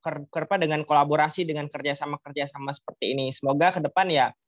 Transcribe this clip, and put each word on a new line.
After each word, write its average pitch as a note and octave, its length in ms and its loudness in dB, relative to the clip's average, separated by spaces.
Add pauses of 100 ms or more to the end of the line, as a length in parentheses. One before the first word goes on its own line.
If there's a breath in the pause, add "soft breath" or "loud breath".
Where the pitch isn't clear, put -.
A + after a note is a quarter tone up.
kor-, D3 240 -6
kor-, D#3 160 -4
apa, G3 160 0
dengan D#3 240 0
kolaborasi, D3+ 640 2
dengan D3+ 240 -6
kerjasama-kerjasama C#3+ 1040 -6
seperti - 400 -4
ini. C3+ 160 -2
Semoga C#3+ 400 2
ke F3+ 80 -4
depan F3+ 320 0
ya C3 240 2 (120)